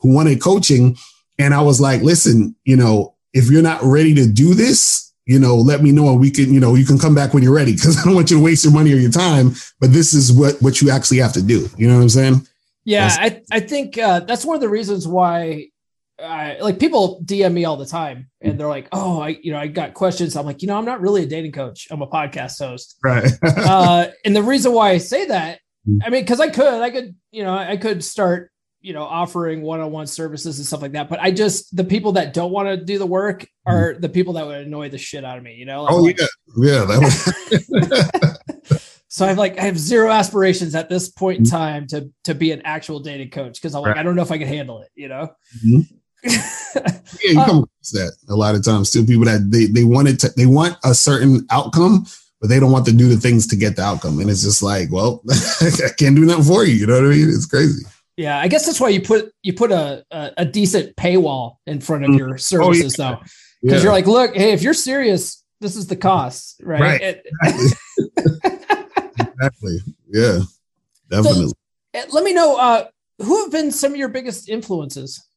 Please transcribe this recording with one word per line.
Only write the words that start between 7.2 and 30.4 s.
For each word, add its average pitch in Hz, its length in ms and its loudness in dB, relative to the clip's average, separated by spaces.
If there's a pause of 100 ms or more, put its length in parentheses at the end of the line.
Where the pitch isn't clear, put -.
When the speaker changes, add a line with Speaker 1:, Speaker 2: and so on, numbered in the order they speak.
Speaker 1:
when 139 120 4
you're 131 100 6
ready, 127 220 2
'cause 147 220 2
<laughs> - 20 -2
I - 40 -6
don't 185 120 4
want 175 160 4
you 156 60 6
to 143 40 6
waste 160 220 4
your 151 80 6
money 151 200 6
or 139 40 4
your 123 160 4
time, 131 420 2 (240)
but 131 140 4
this 156 220 4
is 127 180 4
what, 143 280 4
what 135 220 2
you 143 80 4
actually 131 280 0
have 127 160 0
to 92 80 -2
do." 98 360 0
You 113 80 2
know 123 80 6
what 123 80 6
I'm 120 60 6
saying? 131 360 2 (400)
Speaker 2:
Yeah, 202 220 0
Speaker 1:
That's 175 120 0 (340)
Speaker 2:
I, 226 60 -2
I - 20 0
think, 277 380 -8
uh, 190 220 0
that's 220 240 -6
one 320 120 -4
of 285 40 -6
the 233 80 -2
reasons 202 380 -4
why, 170 640 -2 (520)
uh, 156 400 -12
like, 202 200 -4
people 202 440 0
D 196 200 -2
M 175 100 0
me 170 100 -2
all 156 120 -4
the 139 100 -14
time 139 420 -12 (120)
and 104 180 -4
they're 147 80 -8
like, 139 240 -8
"Oh, 185 300 -6
I, 156 200 -10
you 160 120 -10
know, 147 80 -8
I 151 80 -10
got 151 260 -10
questions." 180 400 -4
I'm 147 100 -8
like, 143 180 -12
"You 185 40 -8
know, 202 100 -6
I'm 220 100 -6
not 240 140 -8
really 190 220 0
a 151 40 -6
dating 156 260 -10
coach. 135 400 -14
I'm 147 100 -10
a 139 60 -12
podcast 139 500 -10
host." 127 460 -14
Speaker 1:
Right. 123 320 0
<laughs> - 80 -8
Speaker 2:
Uh, 175 640 2 (160)
and 202 100 0
the 208 80 2
reason 247 300 0
why 220 180 2
I 180 80 2
say 277 280 -4
that, 170 340 -6 (280)
Speaker 1:
Mm. 104 160 2
Speaker 2:
I 233 60 -6
mean, 247 160 -2
'cause 240 140 -2
I 320 80 2
could, 247 340 0
I 240 80 -4
could, 240 240 -10 (160)
you 214 140 -10
know, 185 100 -4
I 190 220 -6
could 185 260 -6
start, 180 480 -4 (300)
you 185 120 -16
know, 151 120 -10
offering 170 580 -6
one-on-one 156 440 -10
services 151 520 -12